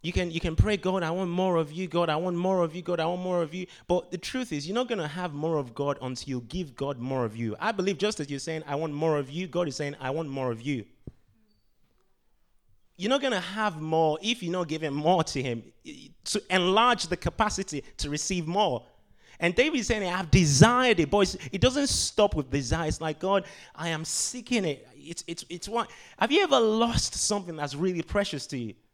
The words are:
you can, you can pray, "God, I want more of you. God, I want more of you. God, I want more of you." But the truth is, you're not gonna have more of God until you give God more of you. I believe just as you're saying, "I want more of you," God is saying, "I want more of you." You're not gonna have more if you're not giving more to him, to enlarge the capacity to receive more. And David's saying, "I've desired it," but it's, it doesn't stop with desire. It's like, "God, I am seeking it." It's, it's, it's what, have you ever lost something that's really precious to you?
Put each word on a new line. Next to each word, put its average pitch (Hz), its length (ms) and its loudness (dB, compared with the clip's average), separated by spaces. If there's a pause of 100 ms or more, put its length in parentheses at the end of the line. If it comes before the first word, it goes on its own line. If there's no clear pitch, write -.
you 170 100 -6
can, 175 200 0
you 165 80 -2
can 165 160 -2
pray, 208 200 4
"God, 185 280 0
I 160 80 0
want 185 180 -2
more 180 260 2
of 156 140 0
you. 180 160 -6
God, 165 240 0
I 151 60 2
want 175 200 -2
more 180 280 2
of 156 100 -4
you. 175 80 -8
God, 175 160 -2
I 160 80 2
want 180 160 -2
more 180 180 0
of 156 140 -4
you." 180 140 -8 (180)
But 175 240 2
the 185 80 -6
truth - 340 -6
is, 147 140 -4
you're 190 80 -4
not 247 140 0
gonna 190 180 -2
have 165 260 -6
more 156 260 0
of 123 180 -6
God 143 260 0
until 127 260 -6
you 127 200 -2
give 160 260 -6
God 139 240 -4
more 127 260 -2
of 107 120 -4
you. 113 240 -2
I 208 100 0
believe 190 280 0
just 214 200 -2
as 143 100 -6
you're 139 120 -6
saying, 160 260 -6
"I 139 80 -4
want 156 200 -2
more 156 220 2
of 135 140 -2
you," 175 160 -6
God 175 220 -2
is 135 80 -8
saying, 143 240 -4
"I 131 100 -4
want 151 180 -4
more 135 220 -2
of 113 100 -4
you." 127 240 -4 (2000)
You're 190 140 -2
not 277 120 2
gonna 240 180 0
have 185 400 -4
more 160 420 2
if 220 200 -2
you're 170 100 -4
not 180 140 -2
giving 151 260 -4
more 160 300 4
to - 180 -2
him, 120 220 -4 (600)
to - 260 -2
enlarge 190 560 4
the 175 100 -2
capacity 185 680 -2 (140)
to 147 120 -4
receive 160 380 -2
more. 175 360 0 (540)
And 170 160 0
David's 262 320 2
saying, 214 160 0 (100)
"I've 180 200 0
desired 202 680 8
it," 147 120 2
but 202 100 6
it's, 190 160 2 (160)
it 185 80 -2
doesn't 262 260 4
stop - 480 2
with 135 160 -2
desire. 143 380 0
It's 160 120 -4
like, 156 200 -4
"God, 190 240 2 (280)
I 165 180 -6
am 160 140 -4
seeking 240 600 -2
it." 143 320 -4
It's, 147 320 -12
it's, 170 200 -10
it's 175 200 -10
what, 226 220 -2 (280)
have 208 120 0
you 370 120 6
ever 285 160 6
lost 226 560 2
something 180 420 -4
that's 147 180 -6
really 170 280 -2
precious 196 460 -2
to 135 100 -6
you? 110 160 -6 (200)